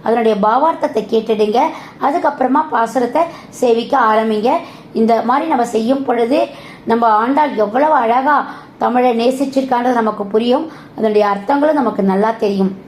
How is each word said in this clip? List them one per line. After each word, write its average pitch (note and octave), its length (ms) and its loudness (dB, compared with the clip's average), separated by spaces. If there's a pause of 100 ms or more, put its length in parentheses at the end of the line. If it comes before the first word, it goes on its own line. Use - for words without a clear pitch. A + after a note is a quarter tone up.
அதனுடைய A3+ 400 0
பாவார்த்தத்தை C4 640 0
கேட்டுடுங்க, A3 500 0 (420)
அதுக்கப்புறமா C#4 600 0 (100)
பாசுரத்தை A#3+ 500 0 (280)
சேவிக்க A#3 480 0
ஆரம்பிங்க. A3 540 2 (420)
இந்த A3+ 280 2
மாதிரி C4+ 260 0
நம்ம B3+ 180 0
செய்யும் A#3+ 400 -2
பொழுது A#3+ 420 0 (360)
நம்ம A#3 240 2
ஆண்டாள் A#3+ 480 2
எவ்வளவு A#3 380 2
அழகா C4 520 2 (320)
தமிழை A#3+ 400 0
நேசிச்சிருக்கான்றது C4 760 0
நமக்கு G#3+ 320 -2
புரியும், A#3+ 460 0 (200)
அதனுடைய G#3 360 2
அர்த்தங்களும் C#4+ 460 0
நமக்கு A3 300 0
நல்லா G3 280 2
தெரியும். G3 440 -2 (120)